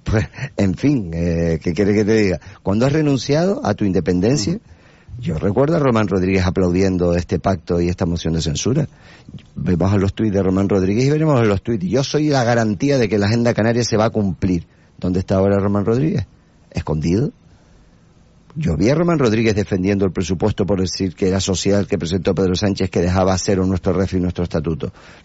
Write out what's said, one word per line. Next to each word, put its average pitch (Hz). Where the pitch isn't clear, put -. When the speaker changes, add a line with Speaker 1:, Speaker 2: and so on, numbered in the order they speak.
Speaker 1:
pues, 101
en 95
fin, 127
eh, 82
¿qué 90
quiere 101
que 107
te 107
diga? 92
Cuando 107
has 139
renunciado 156
a 101
tu 107
independencia, 95
Speaker 2:
Ujú. 226
Speaker 1:
yo 80
recuerdo 131
a -
Román 113
Rodríguez 92
aplaudiendo 90
este 87
pacto 87
y 85
esta 90
moción 85
de 80
censura. 82
Vemos 92
a 104
los 98
tuits 110
de 98
Román 95
Rodríguez 101
y 139
veremos 151
a 117
los 101
tuits. 107
Yo 120
soy 151
la 135
garantía 117
de 117
que 104
la 101
agenda 117
canaria 117
se 117
va 107
a 113
cumplir. 95
¿Dónde 90
está 98
ahora 98
Román 101
Rodríguez? 127
¿Escondido? 82
Yo 85
vi 95
a 147
Román 170
Rodríguez 110
defendiendo 98
el 90
presupuesto 95
por 92
decir 92
que 98
era 95
social, 98
que 95
presentó 90
Pedro 92
Sánchez, 95
que 95
dejaba 92
a 90
cero 92
nuestro 95
ref 92
y 92
nuestro 87
estatuto. 82